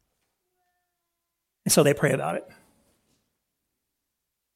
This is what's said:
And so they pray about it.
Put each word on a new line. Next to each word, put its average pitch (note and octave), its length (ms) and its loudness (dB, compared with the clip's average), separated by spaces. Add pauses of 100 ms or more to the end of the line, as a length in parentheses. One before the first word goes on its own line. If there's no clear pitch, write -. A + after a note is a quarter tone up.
(1700)
And - 60 -2
so E3+ 100 4
they C#3+ 140 2
pray C#3+ 160 -2
about C#3 240 -4
it. - 120 -12 (2000)